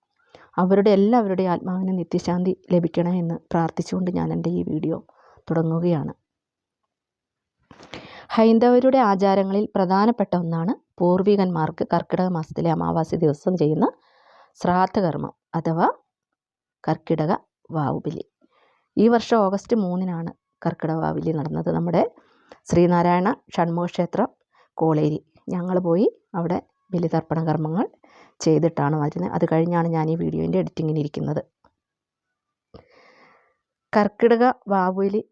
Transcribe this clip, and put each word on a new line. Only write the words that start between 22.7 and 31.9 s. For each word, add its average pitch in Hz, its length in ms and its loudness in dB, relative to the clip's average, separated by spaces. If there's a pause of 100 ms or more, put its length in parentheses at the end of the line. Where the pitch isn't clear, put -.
ഷൺമുഖ 175 360 -2
ക്ഷേത്രം 185 400 -2 (460)
കോളേരി. 156 420 0 (280)
ഞങ്ങൾ 180 320 -4
പോയി 180 280 2 (280)
അവിടെ 170 240 -2 (320)
ബലിതർപ്പണ 165 520 -2
കർമ്മങ്ങൾ 160 420 -2 (560)
ചെയ്തിട്ടാണ് 156 580 2
വരുന്നത്. 147 340 -4
അത് 156 120 -2
കഴിഞ്ഞാണ് 170 420 0
ഞാൻ 165 220 -2
ഈ 160 60 -2
വീഡിയോൻ്റെ 165 440 -2
എഡിറ്റിങ്ങിന് 160 420 -2
ഇരിക്കുന്നത്. 147 380 -6 (2500)